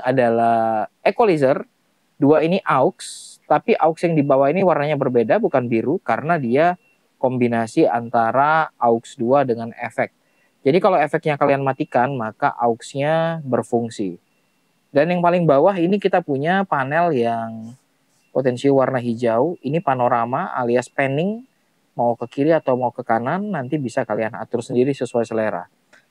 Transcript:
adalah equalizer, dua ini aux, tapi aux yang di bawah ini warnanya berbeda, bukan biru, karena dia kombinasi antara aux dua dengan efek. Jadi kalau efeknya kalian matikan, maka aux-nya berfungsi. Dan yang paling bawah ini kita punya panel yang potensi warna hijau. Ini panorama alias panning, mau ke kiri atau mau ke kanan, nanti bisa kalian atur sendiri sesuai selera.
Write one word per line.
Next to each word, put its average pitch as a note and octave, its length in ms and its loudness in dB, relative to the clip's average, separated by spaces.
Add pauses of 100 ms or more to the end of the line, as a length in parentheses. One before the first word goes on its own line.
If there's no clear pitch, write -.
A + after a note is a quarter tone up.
adalah A#2 960 2
equalizer, D#3 640 2 (560)
dua D3 240 6
ini F3 240 0
aux, D3 320 0 (480)
tapi D3+ 320 2
aux D#3+ 160 2
yang E3+ 160 -2
di D3+ 80 2
bawah C#3 320 2
ini F#3+ 80 0
warnanya D#3 320 0
berbeda, C3 480 0
bukan C#3 240 0
biru, A#2+ 400 -2
karena B2 320 -2
dia D3 400 2 (400)
kombinasi B2 720 0
antara A#2+ 880 0
aux A#2 400 0
dua B2+ 240 2
dengan A#2 320 -4
efek. A#2 400 -6 (460)
Jadi C#3+ 240 2
kalau F#3+ 160 4
efeknya D3+ 400 -2
kalian C#3 240 0
matikan, C3+ 560 -2
maka A2+ 320 -4
aux-nya D3+ 960 -2
berfungsi. A#2 720 -4 (720)
Dan C#3+ 160 2
yang F3+ 160 0
paling F3 240 2
bawah D3+ 240 4
ini F#3 240 0
kita G3 240 0
punya E3+ 480 -2
panel D3+ 480 0
yang A#2 640 -4 (560)
potensi C3 320 0
warna C3 320 2
hijau. A#2+ 640 0
Ini D3 160 -2
panorama B2 720 -2
alias B2 400 -2
panning, E3+ 560 -2 (480)
mau A#2+ 240 0
ke A#2 80 -10
kiri C#3+ 240 0
atau D3 240 2
mau A#2+ 160 -2
ke - 160 -12
kanan, D#3+ 480 -2
nanti C#3+ 240 -4
bisa B2+ 240 -4
kalian A2 320 -4
atur A2+ 240 -6
sendiri B2 320 0
sesuai A#2+ 320 -4
selera. G#2+ 400 -4 (480)